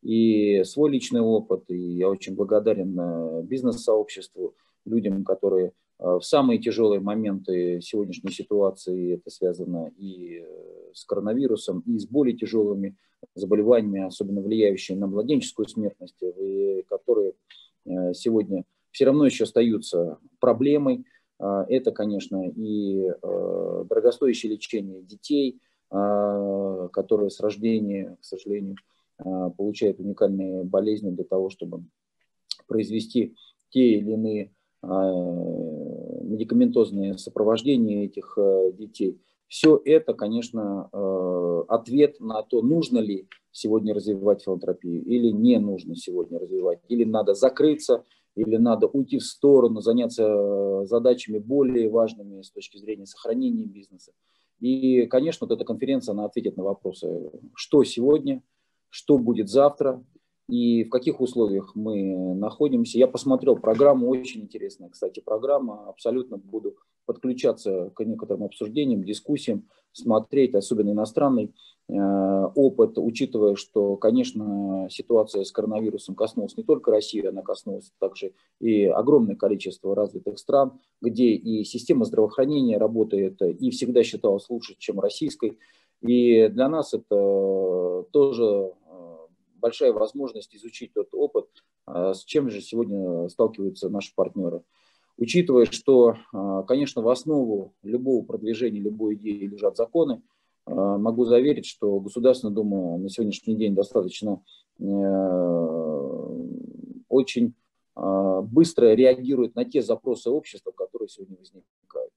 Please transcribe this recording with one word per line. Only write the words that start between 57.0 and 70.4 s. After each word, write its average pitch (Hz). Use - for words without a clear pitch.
что -
сегодня, 135
что -
будет 113
завтра 135
и 120
в 113
каких 131
условиях 107
мы 95
находимся. 117
Я 120
посмотрел 127
программу, 127
очень 127
интересная, 98
кстати, -
программа. 110
Абсолютно 117
буду 98
подключаться 113
к -
некоторым 110
обсуждениям, 110
дискуссиям, 107
смотреть, 123